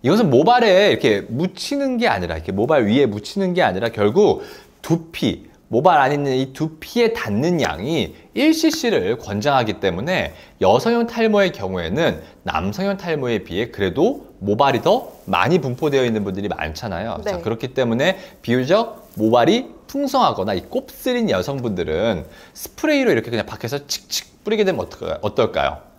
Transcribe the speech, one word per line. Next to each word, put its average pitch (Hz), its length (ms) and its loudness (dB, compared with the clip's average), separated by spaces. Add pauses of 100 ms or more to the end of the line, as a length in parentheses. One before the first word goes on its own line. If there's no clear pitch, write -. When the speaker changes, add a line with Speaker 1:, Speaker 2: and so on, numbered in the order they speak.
Speaker 1:
이것은 180 260 4
모발에 196 640 6
이렇게 107 360 2
묻히는 247 680 -4
게 226 100 0
아니라, 90 280 -2
이렇게 82 160 -8
모발 120 340 2
위에 127 220 4
묻히는 175 480 -4
게 180 80 2
아니라 107 260 0
결국 113 540 2 (400)
두피, - 680 -4 (200)
모발 151 300 4
안에 139 140 2
있는 143 220 -2
이 131 180 -4
두피에 220 600 -2
닿는 143 480 0
양이 98 540 -4 (200)
일 302 180 2
씨씨를 226 640 0
권장하기 107 600 0
때문에 98 540 -2 (280)
여성용 233 460 4
탈모의 208 440 2
경우에는 95 680 -2 (220)
남성용 190 540 -4
탈모에 139 420 -2
비해 101 300 -4
그래도 127 580 0 (120)
모발이 113 440 2
더 226 280 0 (140)
많이 98 340 2
분포되어 135 460 0
있는 110 180 0
분들이 98 240 -4
많잖아요. 87 760 -6
자, 190 120 -4
Speaker 2:
네. 170 40 -8
Speaker 1:
그렇기 117 320 -6
때문에 135 460 0 (240)
비교적 131 720 0
모발이 120 560 4 (160)
풍성하거나 214 680 0
이 90 80 -2
곱슬인 247 720 -4
여성분들은 95 920 -2 (300)
스프레이로 277 580 -2
이렇게 113 200 0
그냥 113 160 -4
밖에서 139 400 -8
칙칙 - 580 -10
뿌리게 214 180 0
되면 185 160 0
어떨까-, - 420 -8
어떨까요? 85 680 -2 (120)